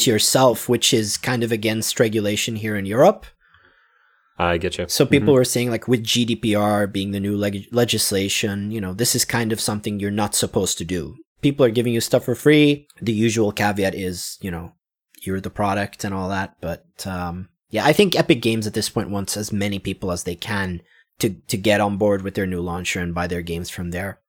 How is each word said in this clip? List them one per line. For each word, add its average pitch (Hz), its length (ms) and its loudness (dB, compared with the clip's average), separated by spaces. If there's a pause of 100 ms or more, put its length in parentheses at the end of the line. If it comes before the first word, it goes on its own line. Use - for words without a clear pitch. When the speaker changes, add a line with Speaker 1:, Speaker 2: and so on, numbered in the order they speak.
Speaker 1:
yourself, 123 640 4
which 120 260 2
is 107 220 0
kind 123 280 -2
of 113 80 0
against 110 480 -2
regulation 107 560 0
here 107 200 -4
in 98 100 -4
Europe. 147 400 4 (1120)
Speaker 2:
I 87 180 2
get 87 220 -4
you. 90 100 -4
Speaker 1:
So - 160 2
people 127 240 4
Speaker 2:
Mm-hmm. 143 60 6
Speaker 1:
were 127 100 6
saying, 123 260 -2
like, 113 180 -4
with 117 160 2
G 120 200 0
D 113 120 0
P 107 180 0
R 104 320 2
being 98 240 -4
the 101 100 -2
new 101 160 -2
leg-, 101 360 -2
legislation, 101 960 0
you 113 100 -4
know, 92 140 -6
this 117 220 0
is 117 80 0
kind 117 280 -2
of 107 80 -4
something 104 380 -4
you're 101 140 -2
not 104 240 0
supposed 95 420 0
to 87 60 -6
do. 80 320 -6 (260)
People 143 240 4
are 117 40 4
giving 120 220 0
you 117 80 0
stuff - 240 0
for 123 100 0
free. 147 520 4 (160)
The 113 100 0
usual 107 400 2
caveat 98 420 0
is, 90 460 -8
you 95 100 -6
know, 85 220 -8 (480)
you're 95 200 -4
the 95 100 -8
product 101 540 -2
and 98 100 -4
all 95 160 -4
that. 98 300 -6
But, 82 260 -8 (200)
um, 90 420 -8 (220)
yeah, 107 140 -2
I 143 80 6
think 196 240 4
Epic 160 240 4
Games 113 260 0
at 101 80 -6
this 107 140 -2
point 101 220 -4
wants 98 260 -4
as 104 160 -6
many 101 280 -2
people 95 320 -6
as 90 100 -6
they 87 140 -6
can 95 460 -6 (360)
to, 117 120 2
to - 260 -6
get 104 240 2
on 101 160 2
board 101 260 2
with 95 120 -6
their 98 120 0
new 90 140 -2
launcher 87 400 -4
and 87 140 -4
buy 87 120 -2
their 87 160 -4
games 85 280 -6
from 87 200 -8
there. 92 380 -8